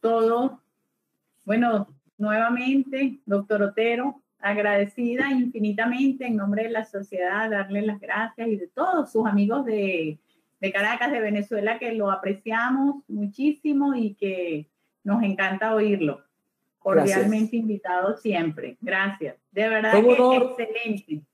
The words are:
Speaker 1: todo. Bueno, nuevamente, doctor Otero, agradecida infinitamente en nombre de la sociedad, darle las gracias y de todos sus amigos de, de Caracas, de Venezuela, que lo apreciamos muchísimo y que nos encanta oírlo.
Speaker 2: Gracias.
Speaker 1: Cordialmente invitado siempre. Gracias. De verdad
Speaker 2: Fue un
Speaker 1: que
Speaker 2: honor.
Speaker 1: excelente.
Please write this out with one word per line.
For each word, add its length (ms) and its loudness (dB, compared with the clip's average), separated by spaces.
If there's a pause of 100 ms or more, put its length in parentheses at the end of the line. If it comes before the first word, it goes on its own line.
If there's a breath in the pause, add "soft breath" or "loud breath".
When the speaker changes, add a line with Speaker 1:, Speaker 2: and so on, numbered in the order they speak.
Speaker 1:
todo. 600 2 (840)
Bueno, 440 2 (300)
nuevamente, 1080 0
doctor 360 0
Otero, 600 -2 (180)
agradecida 880 0
infinitamente 960 0
en 100 -2
nombre 280 0
de 60 -6
la 140 -2
sociedad, 680 -4
darle 300 -2
las 180 -2
gracias 480 -6
y 100 0
de 100 -8
todos 440 -2
sus 160 2
amigos 380 2
de, 540 -2 (420)
de 120 -4
Caracas, 400 0
de 80 -2
Venezuela, 580 -2
que 140 -6
lo 180 0
apreciamos 960 -2
muchísimo 880 0
y 200 -2
que 540 -4 (340)
nos 200 2
encanta 520 0
oírlo. 480 0 (600)
Speaker 2:
Gracias. 340 4
Speaker 1:
Cordialmente 380 2
invitado 600 -2
siempre. 640 -4
Gracias. 540 -4 (140)
De 180 0
verdad 240 2
Speaker 2:
Fue 80 8
un 140 8
Speaker 1:
que 80 4
Speaker 2:
honor. 360 4
Speaker 1:
excelente. 640 -6 (120)